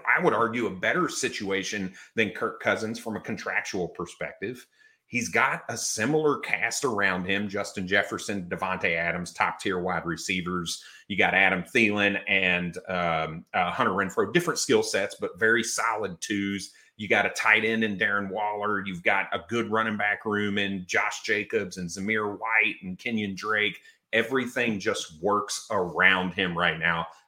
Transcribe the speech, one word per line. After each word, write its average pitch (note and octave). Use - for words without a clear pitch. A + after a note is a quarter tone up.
I F3
would D3
argue, A2+
a F#2+
better A#2
situation G2
than A2
Kirk -
Cousins A2
from G#2+
a F#2
contractual G2
perspective. F2
He's A#2
got C3
a A#2
similar D3
cast A2
around G2
him, G2
Justin G2
Jefferson, G2+
Davante F#2
Adams, E2+
top -
tier F#2
wide F2
receivers. F2
You F#2+
got F2+
Adam F#2
Thielen G2+
and, F2+
um, E2
uh, F2+
Hunter A2
Renfrow, G2
different E3
skill A2
sets, G2+
but -
very A2
solid A2
twos. G2+
You G#2+
got G#2
a -
tight A2
end A2
in G#2
Darren G2+
Waller. G#2
You've F#2
got G2
a G2+
good A2+
running A2
back G#2
room G#2
in G2
Josh G#2
Jacobs G#2
and F2
Zamir G2+
White A2
and F#2
Kenyon G#2+
Drake. G#2
Everything A#2+
just F#2
works G#2
around F#2
him F2+
right E2+
now. E2